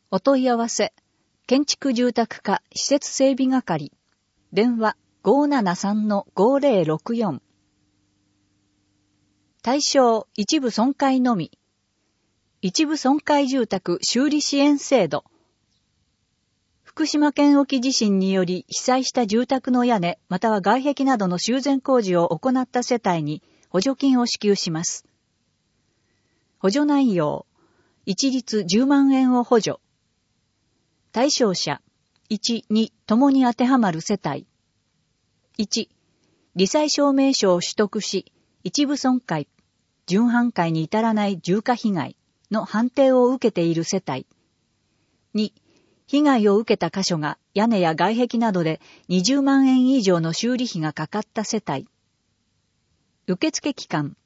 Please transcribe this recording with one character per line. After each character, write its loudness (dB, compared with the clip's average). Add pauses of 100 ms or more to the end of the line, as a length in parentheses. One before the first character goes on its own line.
(120)
お 0
問 2
い 2
合 2
わ -2
せ、 -4 (540)
建 2
築 -4
住 0
宅 -4
課 -2 (100)
施 -8
設 -2
整 2
備 0
係。 -2 (600)
電 2
話、 -2 (280)
五 4
七 0
三 -2
の -2
五 2
零 2
六 -4
四。 -4 (2250)
対 0
象、 2
一 -2
部 -2
損 0
壊 0
の 2
み。 -6 (1040)
一 -2
部 -2
損 2
壊 0
住 0
宅 -4
修 0
理 0
支 -2
援 4
制 2
度。 -6 (1600)
福 -6
島 2
県 4
沖 0
地 -2
震 0
に 0
よ 0
り -6
被 -8
災 0
し -8
た 0
住 0
宅 -2
の 2
屋 2
根、 -4 (100)
ま -4
た 0
は 0
外 2
壁 -2
な 2
ど 0
の -2
修 -2
繕 0
工 2
事 0
を 2
行 -2
っ -2
た -4
世 -2
帯 0
に -6 (280)
補 0
助 0
金 2
を 0
支 -6
給 0
し -4
ま -4
す。 -10 (1600)
補 2
助 2
内 2
容、 -2 (600)
一 -2
律 -4
十 0
万 4
円 2
を 2
補 2
助。 -4 (1300)
対 0
象 2
者、 -6 (480)
一、 -4
二、 0 (120)
と 0
も 4
に 4
当 2
て 0
は 2
ま 2
る -4
世 -4
帯。 -6 (1120)
一、 -6 (640)
罹 2
災 0
証 0
明 2
書 2
を 0
取 -8
得 -2
し、 -8 (320)
一 -2
部 -2
損 0
壊、 -6 (560)
準 2
半 2
壊 0
に -2
至 -2
ら 0
な 0
い -4
重 -2
火 0
被 -2
害 -4 (340)
の -4
判 -2
定 2
を 4
受 0
け -4
て -2
い 2
る -2
世 -4
帯。 -8 (1080)
二、 -2 (540)
被 0
害 4
を 4
受 2
け -
た -4
箇 -2
所 -2
が -6 (160)
屋 0
根 2
や 2
外 0
壁 -2
な 0
ど 0
で -4 (300)
二 0
十 0
万 2
円 4
以 2
上 2
の -2
修 -2
理 -2
費 -6
が -4
か -8
か -6
っ -4
た -8
世 -6
帯。 -6 (1400)
受 -2
付 -6
期 -18
間、 -4 (100)